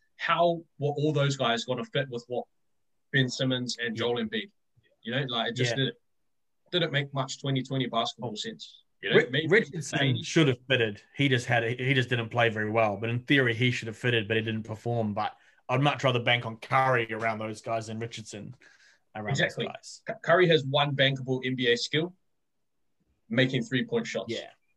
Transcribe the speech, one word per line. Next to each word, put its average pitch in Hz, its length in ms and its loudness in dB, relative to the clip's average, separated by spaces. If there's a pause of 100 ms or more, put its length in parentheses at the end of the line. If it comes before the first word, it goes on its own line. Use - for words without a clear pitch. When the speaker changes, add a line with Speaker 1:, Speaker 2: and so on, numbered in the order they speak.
(160)
Speaker 1:
How 170 460 2 (160)
were 143 120 0
all 147 220 0
those 139 240 2
guys 120 280 0
gonna 120 200 -4
fit 135 260 -4
with 117 180 -10
what 120 180 -6 (680)
Ben 131 160 2
Simmons 127 500 -4
and 117 180 -4
Speaker 2:
Yeah. 113 40 -4
Speaker 1:
Joel 120 160 0
Embiid? 110 340 -6 (520)
You 117 100 -8
know, 135 160 -2
like, 117 220 -2
it 117 60 -6
just 123 160 0
Speaker 2:
Yeah. 117 40 -2
Speaker 1:
didn't, 135 200 -2 (720)
didn't 165 220 -2
make 143 200 -2
much 135 280 -6
twenty 135 240 -2
twenty 131 220 -4
basketball 117 440 -4
Speaker 2:
Oh. 104 60 -8
Speaker 1:
sense. - 480 -12 (180)
You 98 80 -2
know, 123 60 6
Speaker 2:
Ri-, 220 140 4
Speaker 1:
maybe 151 180 -2
Speaker 2:
Richardson 175 500 0
Speaker 1:
maybe 123 240 2
Speaker 2:
should 160 240 4
have 123 120 2 (100)
fitted. 113 340 0 (140)
He 139 120 4
just 127 180 2
had 120 180 2
a, 113 60 0
he 127 240 0
just 127 160 2
didn't 117 180 -2
play 117 220 4
very 107 200 -2
well. 110 260 2
But 113 140 -4
in 120 100 -2
theory, 127 340 4
he 120 180 2
should 123 160 -6
have 107 80 -10
fitted, 113 320 0
but 110 80 2
he 113 60 0
didn't 110 220 -4
perform. 110 500 -4
But 104 200 -4 (340)
I'd 131 120 0
much 139 240 2
rather 127 160 2
bank 120 260 0
on 113 120 -10
Curry 127 540 0
around 110 260 -2
those 110 240 -6
guys 113 260 -4
than 110 100 -8
Richardson 117 560 -10 (600)
around 107 140 -6
Speaker 1:
Exactly. - 360 0
Speaker 2:
those - 80 -8
guys. - 320 -18
Speaker 1:
Cu-, - 160 -8
Curry 180 260 6
has 151 160 6
one 143 300 0
bankable 135 500 2
N 127 120 -2
B 123 160 4
A 120 40 4
skill, 165 380 -2 (1160)
making 127 340 2
three-point 117 420 -2
shots. 110 260 -6
Speaker 2:
Yeah. 98 180 -8 (260)